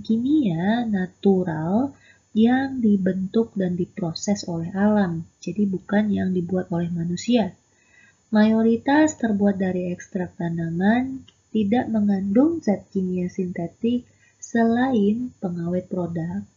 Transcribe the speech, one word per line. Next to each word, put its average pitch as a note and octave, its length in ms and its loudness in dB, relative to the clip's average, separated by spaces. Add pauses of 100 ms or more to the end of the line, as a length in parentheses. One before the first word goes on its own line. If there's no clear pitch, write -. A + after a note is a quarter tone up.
kimia A#3 800 0
natural F#3 1040 0 (480)
yang C4 400 2
dibentuk G3 800 0
dan F3+ 160 -2
diproses F3 720 -4
oleh E3 320 -6
alam, G3 480 0 (160)
jadi G#3 240 -2
bukan G3+ 480 0
yang F#3+ 160 -2
dibuat F3+ 400 -2
oleh F3 160 -2
manusia. F3 640 0 (800)
Mayoritas A3+ 880 4
terbuat G3+ 400 0
dari F#3 340 -2
ekstrak - 480 -8
tanaman, F#3 880 -2 (240)
tidak A3 400 0
mengandung G#3 720 2
zat F#3+ 240 -2
kimia F3+ 400 -2
sintetik F#3+ 800 -4 (320)
selain A#3 960 0
pengawet F3 480 -4
produk, F3 560 -6 (160)